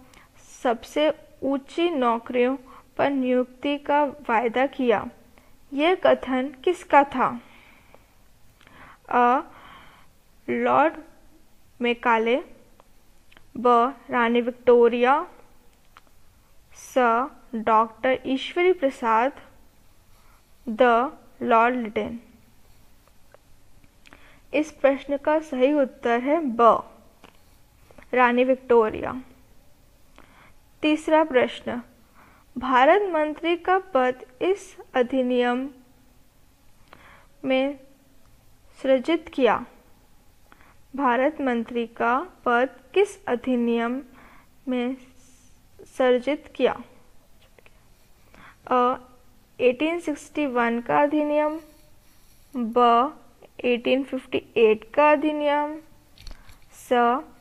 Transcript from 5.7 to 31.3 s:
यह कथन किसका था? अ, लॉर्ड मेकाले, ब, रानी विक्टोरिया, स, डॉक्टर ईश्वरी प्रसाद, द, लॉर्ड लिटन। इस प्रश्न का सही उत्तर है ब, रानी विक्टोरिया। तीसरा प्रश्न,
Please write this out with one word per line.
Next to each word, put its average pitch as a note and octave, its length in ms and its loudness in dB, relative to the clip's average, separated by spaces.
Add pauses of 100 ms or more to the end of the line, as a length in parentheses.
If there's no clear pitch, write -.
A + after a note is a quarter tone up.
यह D4+ 220 2
कथन C4 540 0 (160)
किसका D#4 400 2
था? A#3+ 360 -4 (1700)
अ, B3 420 0 (960)
लॉर्ड B3 460 0 (840)
मेकाले, A#3 560 0 (1200)
ब, A#3+ 380 2 (160)
रानी A#3+ 300 0
विक्टोरिया, A#3+ 840 2 (1500)
स, - 260 -6 (560)
डॉक्टर A3+ 720 0
ईश्वरी F4 460 -2
प्रसाद, C4 600 0 (1400)
द, A#3+ 440 2 (300)
लॉर्ड A#3+ 340 2
लिटन। A3+ 420 -6 (2250)
इस D4+ 180 -4
प्रश्न C#4 440 -2
का D4+ 240 -2
सही C4+ 320 0
उत्तर B3+ 480 -2
है C#4+ 200 -2
ब, A#3 500 2 (1200)
रानी B3 300 2
विक्टोरिया। B3 800 0 (1600)
तीसरा D#4 420 2
प्रश्न, A#3+ 580 -4 (760)